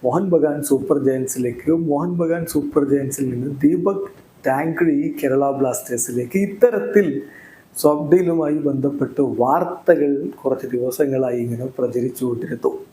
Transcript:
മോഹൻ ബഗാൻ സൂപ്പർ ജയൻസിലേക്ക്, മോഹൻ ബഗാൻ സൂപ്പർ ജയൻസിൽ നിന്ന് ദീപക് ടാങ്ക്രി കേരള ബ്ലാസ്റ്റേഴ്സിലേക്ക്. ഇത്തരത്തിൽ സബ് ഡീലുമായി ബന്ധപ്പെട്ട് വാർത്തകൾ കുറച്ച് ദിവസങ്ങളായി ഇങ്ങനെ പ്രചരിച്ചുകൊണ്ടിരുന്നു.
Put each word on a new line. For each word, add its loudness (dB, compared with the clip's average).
മോഹൻ 2
ബഗാൻ 2
സൂപ്പർ 2
ജയൻസിലേക്ക്, -2
മോഹൻ 0
ബഗാൻ -2
സൂപ്പർ -2
ജയൻസിൽ -2
നിന്ന് -6
ദീപക് 2
ടാങ്ക്രി 0
കേരള 2
ബ്ലാസ്റ്റേഴ്സിലേക്ക്. -2
ഇത്തരത്തിൽ 2
സബ് 2
ഡീലുമായി 2
ബന്ധപ്പെട്ട് -2
വാർത്തകൾ 2
കുറച്ച് -2
ദിവസങ്ങളായി -2
ഇങ്ങനെ -4
പ്രചരിച്ചുകൊണ്ടിരുന്നു. -4